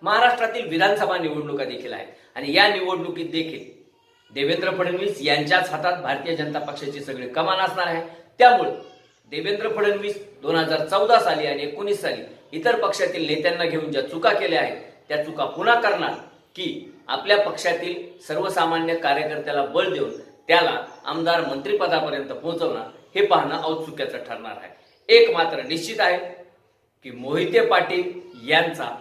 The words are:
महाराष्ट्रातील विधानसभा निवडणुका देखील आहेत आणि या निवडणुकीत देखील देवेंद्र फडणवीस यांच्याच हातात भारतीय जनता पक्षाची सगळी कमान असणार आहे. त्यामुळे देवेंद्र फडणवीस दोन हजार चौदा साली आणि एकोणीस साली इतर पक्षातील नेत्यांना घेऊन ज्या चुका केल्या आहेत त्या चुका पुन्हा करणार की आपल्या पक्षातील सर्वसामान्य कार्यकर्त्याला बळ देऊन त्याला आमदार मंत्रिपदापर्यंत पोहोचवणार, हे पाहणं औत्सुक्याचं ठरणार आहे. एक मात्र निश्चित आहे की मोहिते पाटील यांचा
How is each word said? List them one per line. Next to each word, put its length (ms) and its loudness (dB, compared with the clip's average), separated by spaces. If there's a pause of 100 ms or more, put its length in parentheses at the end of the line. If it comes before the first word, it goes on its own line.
महाराष्ट्रातील 640 2
विधानसभा 500 2
निवडणुका 460 -4
देखील 280 -10
आहेत 140 -10 (280)
आणि 200 -6
या 140 8
निवडणुकीत 640 -4
देखील 500 -8 (540)
देवेंद्र 440 0
फडणवीस 440 -2
यांच्याच 480 2
हातात 320 -2
भारतीय 340 -4
जनता 220 -4
पक्षाची 420 -8
सगळी 280 -10
कमान 300 -2
असणार 280 -2
आहे. 160 -4 (360)
त्यामुळे 320 8 (600)
देवेंद्र 460 -4
फडणवीस 480 0 (180)
दोन 140 0
हजार 300 0
चौदा 340 6
साली 260 0
आणि 160 -2
एकोणीस 380 -4
साली 220 -4 (300)
इतर 280 2
पक्षातील 460 0
नेत्यांना 380 0
घेऊन 280 -2
ज्या 160 -2
चुका 240 2
केल्या 280 2
आहेत 160 -4 (320)
त्या 160 -2
चुका 200 -4
पुन्हा 360 2
करणार 300 0 (440)
की 400 -8 (140)
आपल्या 300 2
पक्षातील 920 -2
सर्वसामान्य 680 0
कार्यकर्त्याला 680 -2
बळ 280 0
देऊन 260 -4 (300)
त्याला 380 2 (180)
आमदार 360 0
मंत्रिपदापर्यंत 880 -2
पोहोचवणार, 580 -4 (280)
हे 120 4
पाहणं 360 2
औत्सुक्याचं 560 -6
ठरणार 340 -12
आहे. 180 -16 (380)
एक 220 8
मात्र 320 0
निश्चित 380 -4
आहे 180 4 (840)
की 60 -14
मोहिते 560 0
पाटील 540 0 (300)
यांचा 340 2 (160)